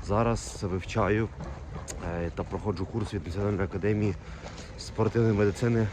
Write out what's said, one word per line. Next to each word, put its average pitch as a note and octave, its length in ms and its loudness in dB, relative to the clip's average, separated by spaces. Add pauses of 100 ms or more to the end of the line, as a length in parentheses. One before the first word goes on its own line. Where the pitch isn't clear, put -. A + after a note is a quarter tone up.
Зараз A2 540 2
вивчаю, G2+ 680 2 (920)
е, E2 120 -2
та - 80 -2
проходжу F#2+ 500 -2
курс G#2+ 200 -2
від F#2 140 -4
Національної G2+ 360 0
академії G2+ 500 2 (680)
спортивної A2 540 2
медицини G#2+ 600 4